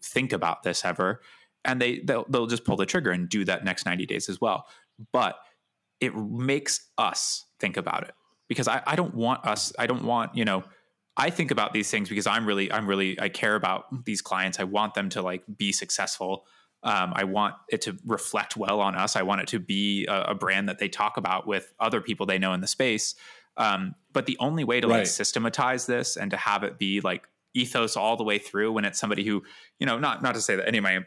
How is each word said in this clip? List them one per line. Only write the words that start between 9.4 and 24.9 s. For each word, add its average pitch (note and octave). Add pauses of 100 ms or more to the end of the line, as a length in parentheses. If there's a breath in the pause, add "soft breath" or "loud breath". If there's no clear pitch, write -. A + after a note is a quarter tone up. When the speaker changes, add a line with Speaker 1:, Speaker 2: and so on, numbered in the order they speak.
Speaker 1:
us, G#2+
I A#2+
don't B2
want, A#2
you A2+
know, F#2+ (540 soft breath)
I D3
think E3
about A2+
these G#2+
things G#2
because G2
I'm A2
really, G2
I'm G#2+
really, G2
I F#2+
care G#2+
about G2
these G#2
clients. F#2
I F#2+
want G#2
them G2
to, F#2+
like, F2+ (120)
be G2+
successful. F#2+ (360 soft breath)
Um, F#2
I G2
want G2+ (160)
it A2+
to F#2+
reflect G#2+
well G#2
on G2
us. G2
I G2
want F#2+
it -
to A2
be G2
a, G2
a G#2
brand G2
that G2
they G2+
talk -
about F#2
with G2
other A2+
people G2+
they F#2+
know F#2+
in F2+
the F#2
space. A#2 (420 loud breath)
Um, G2 (180)
but B2+
the C3
only D3+
way A#2+
to, A2+
like, A2+